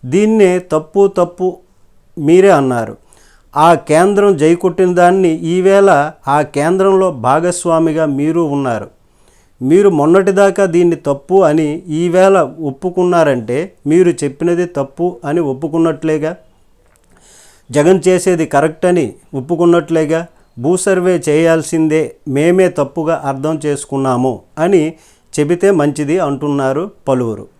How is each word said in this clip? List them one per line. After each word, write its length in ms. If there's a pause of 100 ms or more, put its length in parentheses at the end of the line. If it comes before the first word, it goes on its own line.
దీన్నే 480 (200)
తప్పు 320 (140)
తప్పు 320 (640)
మీరే 340 (100)
అన్నారు. 360 (580)
ఆ 140 (220)
కేంద్రం 420 (100)
జై 80 (140)
కొట్టిన 260 (120)
దాన్ని 300 (220)
ఈవేళ 360 (480)
ఆ 20 (180)
కేంద్రంలో 520 (180)
భాగస్వామిగా 800 (120)
మీరు 260 (120)
ఉన్నారు. 320 (720)
మీరు 360
మొన్నటిదాకా 680 (100)
దీన్ని 220 (120)
తప్పు 280 (120)
అని 180 (320)
ఈవేళ 380 (320)
ఒప్పుకున్నారంటే 920 (320)
మీరు 200 (120)
చెప్పినది 420 (140)
తప్పు 280 (220)
అని 120 (100)
ఒప్పుకున్నట్లేగా, 800 (1400)
జగన్ 360
చేసేది 480
కరెక్ట్ 360
అని 160 (340)
ఒప్పుకున్నట్లేగా. 800 (440)
భూ 80 (120)
సర్వే 300 (140)
చేయాల్సిందే, 760 (260)
మేమే 380 (140)
తప్పుగా 360 (140)
అర్థం 240 (120)
చేసుకున్నాము 680 (300)
అని 180 (500)
చెబితే 380 (100)
మంచిది 380 (100)
అంటున్నారు 560 (240)
పలువురు. 380 (140)